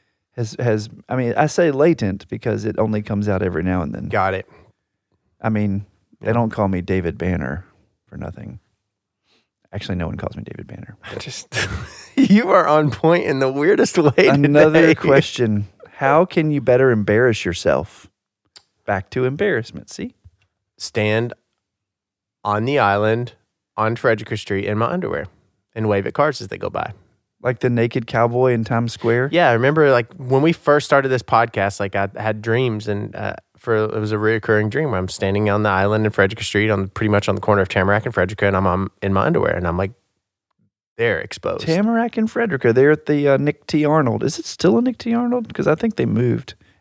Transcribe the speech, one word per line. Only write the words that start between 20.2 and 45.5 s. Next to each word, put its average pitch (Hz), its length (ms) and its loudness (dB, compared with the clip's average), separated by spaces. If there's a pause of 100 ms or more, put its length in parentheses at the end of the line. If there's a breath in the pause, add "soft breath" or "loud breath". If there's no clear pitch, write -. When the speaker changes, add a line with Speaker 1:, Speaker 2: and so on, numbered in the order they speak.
Speaker 2:
Stand 113 560 -2 (1080)
on 104 220 -2
the 139 140 0
island 110 540 0 (440)
on 110 180 0
Frederick 117 440 -2
Street 98 260 -4
in 104 100 -2
my 113 120 0
underwear - 400 -6 (480)
and 110 120 -4
wave 98 200 0
at - 80 -12
cars 147 260 0
as 104 60 -14
they 101 100 -12
go 98 140 -8
by. - 200 -8 (480)
Speaker 1:
Like 123 200 -4
the 127 100 0
naked 117 380 -2
cowboy 123 460 2
in 117 100 0
Times 117 300 -2
Square? 123 380 0
Speaker 2:
Yeah, 170 160 4
I 123 60 4
remember, 139 380 4
like, 120 240 2
when 131 260 0
we 160 100 4
first 147 360 2
started 135 220 2
this 127 120 0
podcast, 113 580 0
like, 101 160 -4
I 98 140 -2 (100)
had 107 220 -4
dreams, 113 460 -2
and, 104 280 -6
uh, 101 200 -8 (240)
for, 117 160 -2
it 107 180 0
was 107 180 -4
a 110 40 0
reoccurring 107 560 0
dream 147 180 -2
where 104 80 -2
I'm 92 100 -2
standing 101 440 0
on 104 100 2
the 107 80 2
island 104 380 2
in 104 40 -2
Frederick 98 300 0
Street, 107 300 0
on, 98 160 -2
pretty 107 220 -2
much 101 200 2
on 98 60 0
the 98 60 -6
corner 104 200 2
of 92 80 -2
Tamarack 101 360 0
and 123 100 -8
Frederick, 101 260 -2
and 98 160 2
I'm, 95 80 0
um, 92 260 -2 (120)
in 98 100 -2
my 95 140 2
underwear, 160 280 0
and 87 120 -4
I'm, 85 100 -2
like, 95 140 -4 (1080)
there, 113 220 0
exposed. - 480 -8
Speaker 1:
Tamarack 226 500 0
and 220 120 0
Frederica, 151 440 0
they're 135 160 6
at 151 160 2
the, 143 220 0
uh, 139 100 4
Nick 143 300 -4
T. 151 180 0
Arnold. 143 380 2
Is - 160 -2
it - 60 -12
still 208 340 0
a - 20 2
Nick 247 160 -2
T. 233 160 -4
Arnold? 240 400 -2